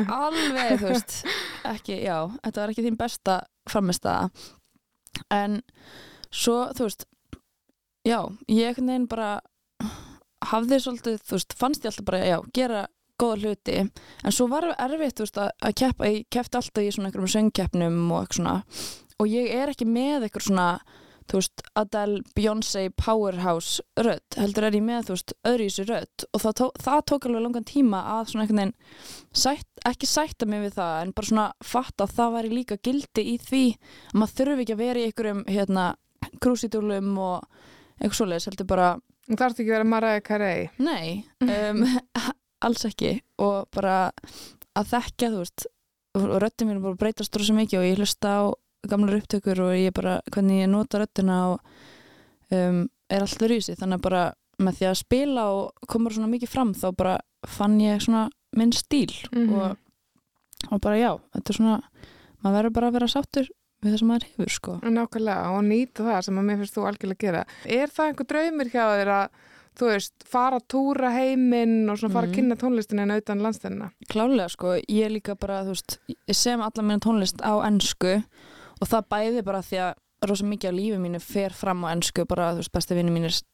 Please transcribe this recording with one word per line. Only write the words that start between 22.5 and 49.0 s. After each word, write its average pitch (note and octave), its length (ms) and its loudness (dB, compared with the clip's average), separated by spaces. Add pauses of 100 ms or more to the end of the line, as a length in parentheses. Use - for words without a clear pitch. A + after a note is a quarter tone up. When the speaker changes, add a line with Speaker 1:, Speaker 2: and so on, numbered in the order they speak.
Speaker 2:
powerhouse F#3 920 0 (100)
rödd, A3 300 0 (100)
heldur G#3 320 0
er G#3 80 2
ég G#3 80 2
með, A#3 240 -2
þú F#3 80 -4
veist, - 280 -8
öðruvísi G#3+ 440 0
rödd G3+ 380 -6
og - 180 -2
það G#3+ 140 0
tó-, B3+ 220 2
það D4 260 2
tók C#4 240 0
alveg A3+ 160 0
langan A#3 240 -4
tíma A3 380 4
að A3+ 260 -4
svona A3 100 0
einhvern G#3+ 160 2
veginn G3+ 160 0 (720)
sætt-, - 400 -2
ekki B3 240 -2
sætta D4+ 400 -2
mig G#3 160 -2
við G3+ 100 -8
það, E3+ 220 -2
en F3 180 -4
bara G#3 140 -4
svona G#3+ 180 4 (140)
fatta - 480 -2
að - 80 -6
það A#3 180 2
væri A3+ 160 -4
líka A#3 300 -4
gildi C#4 420 -2
í A#3+ 160 -2
því C4 300 2
að - 500 -2
maður G#3+ 160 2
þurfi C4+ 300 2
ekki A3 100 -2
að G#3+ 80 -2
vera B3 160 0
í A#3 80 0
einhverjum, G#3+ 400 -4
hérna, G3 400 2 (520)
krúsidúlum G#3 760 0
og F#3 500 -6 (360)
eitthvað - 180 0
svoleiðis, G#3 320 -2
heldur F#3+ 220 -6
bara F3+ 180 6 (300)
Speaker 1:
Þú A3 180 -2
þarft B3 220 0
ekki A3 100 0
að A3 60 2
vera G#3+ 100 2
Mariah A3 320 2
Carey. G3+ 440 -2 (200)
Speaker 2:
Nei, G3 380 -2 (160)
um, G#3 400 0 (420)
<laughs> - 480 -6
alls A#3 160 0
ekki - 300 -2 (240)
og G3+ 340 0
bara G3 220 0 (800)
að G3+ 140 0
þekkja, - 420 -2
þú G#3+ 80 -2
veist, - 240 -8 (520)
og, G3 100 2
og F#3+ 180 2
röddin A3+ 240 0
mín G#3 80 0
er G3 80 -4
bara F#3+ 140 -4
að - 20 -18
breytast G#3+ 400 -2
rosa G#3 160 4
mikið G#3+ 240 2
og F3+ 80 4
ég F#3+ 140 2
hlusta G3+ 340 0
á G3+ 80 2 (400)
gamlar G3+ 380 2